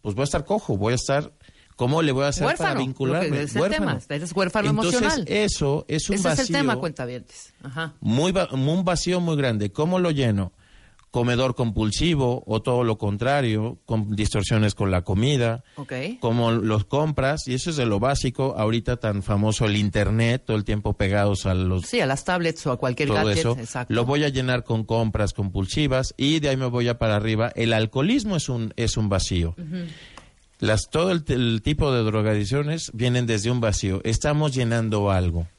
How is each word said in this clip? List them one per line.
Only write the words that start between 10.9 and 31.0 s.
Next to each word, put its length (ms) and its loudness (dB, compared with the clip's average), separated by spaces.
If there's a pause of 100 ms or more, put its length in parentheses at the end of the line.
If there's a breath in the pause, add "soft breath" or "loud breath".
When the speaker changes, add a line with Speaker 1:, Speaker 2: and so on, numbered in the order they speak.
Speaker 1:
Comedor 440 2
compulsivo 920 0
o 140 0
todo 240 0
lo 140 0
contrario, 880 0
con 280 -2
distorsiones 600 2
con 160 0
la 140 2
comida, 600 0 (120)
Speaker 2:
Ok. 160 -10 (280)
Speaker 1:
como 320 2
los 320 2
compras, 640 0
y 60 -2
eso 160 -4
es 60 -4
de 100 0
lo 120 2
básico, 600 0
ahorita 400 0
tan 240 -2
famoso 420 0
el 120 2
internet, 680 2
todo 140 0
el 60 -2
tiempo 340 -2
pegados 480 2
a 80 2
los 320 0
Speaker 2:
Sí, 140 0
a 60 2
las 180 -2
tablets 420 -2
o 60 0
a 60 0
cualquier 300 -2
Speaker 1:
todo 160 2
Speaker 2:
gadget, 140 2
Speaker 1:
eso, 200 0
Speaker 2:
exacto. 360 -6
Speaker 1:
lo 100 2
voy 200 2
a 40 2
llenar 360 0
con 200 -2
compras 480 0
compulsivas 840 -2
y 220 2
de 100 2
ahí 80 2
me 80 0
voy 220 2
a 100 0
para 180 2
arriba. 400 2
El 160 2
alcoholismo 640 2
es 140 -2
un, 260 -2
es 220 0
un 100 2
vacío. 480 0
Speaker 2:
Ujú. 300 -8 (720 loud breath)
Speaker 1:
Las, 320 0
todo 200 2